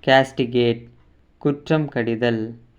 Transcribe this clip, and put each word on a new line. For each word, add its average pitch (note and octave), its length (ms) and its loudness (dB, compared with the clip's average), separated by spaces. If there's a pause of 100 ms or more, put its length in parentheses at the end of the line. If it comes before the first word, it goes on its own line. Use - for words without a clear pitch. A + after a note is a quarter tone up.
கேஸ்டிகேட், B2 800 2 (580)
குற்றம் D3 460 -2
கடிதல் A#2 680 -2 (240)